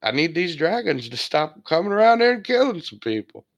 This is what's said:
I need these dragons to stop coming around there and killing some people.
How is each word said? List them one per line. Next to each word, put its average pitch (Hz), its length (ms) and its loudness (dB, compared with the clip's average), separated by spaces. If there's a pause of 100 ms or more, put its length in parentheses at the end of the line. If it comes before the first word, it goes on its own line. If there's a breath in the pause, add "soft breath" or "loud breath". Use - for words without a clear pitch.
I 110 100 -2
need 151 220 -2
these 170 220 -4
dragons 160 520 -2
to 120 80 -14
stop - 480 -4
coming 175 280 0
around 226 280 6
there 240 140 4
and 220 100 -6
killing 247 380 0
some - 180 -14
people. - 460 -6 (120)